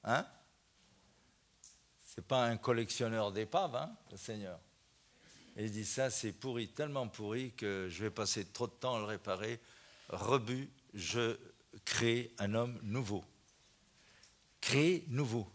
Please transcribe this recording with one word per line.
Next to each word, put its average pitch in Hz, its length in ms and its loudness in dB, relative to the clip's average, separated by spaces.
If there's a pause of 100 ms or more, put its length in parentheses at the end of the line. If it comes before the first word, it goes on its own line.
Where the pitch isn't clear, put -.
hein ? 123 200 4 (1800)
C'est - 200 -12
pas 127 200 4
un 117 120 2
collectionneur 113 760 2
d'épaves, 117 440 0
hein, 156 200 -4 (140)
le 101 80 -14
Seigneur. 98 420 -8 (960)
Et 107 100 -4
il 110 60 -2
dit, « 107 140 -4
Ça, 131 240 2
c'est 110 220 0
pourri, 117 380 -4
tellement 143 380 -2
pourri 113 460 -4
que 98 360 -2
je 87 140 -6
vais 110 60 0
passer 101 360 0
trop - 220 -4
de - 60 -10
temps 127 220 -2
à 110 40 0
le 104 60 -2
réparer. 107 540 -2 (500)
Rebut, 123 600 2 (240)
je 110 440 0 (480)
crée 117 520 2
un 101 160 0
homme 117 300 0
nouveau. » 104 400 -2 (1400)
Créer 165 460 4
nouveau. 117 480 0